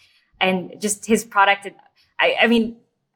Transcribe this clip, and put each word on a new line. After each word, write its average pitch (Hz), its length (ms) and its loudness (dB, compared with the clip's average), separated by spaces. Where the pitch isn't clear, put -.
and 185 400 -2
just 202 260 -6
his 220 160 0
product. 202 460 0
I, 170 220 0
I 226 80 2
mean, 233 300 0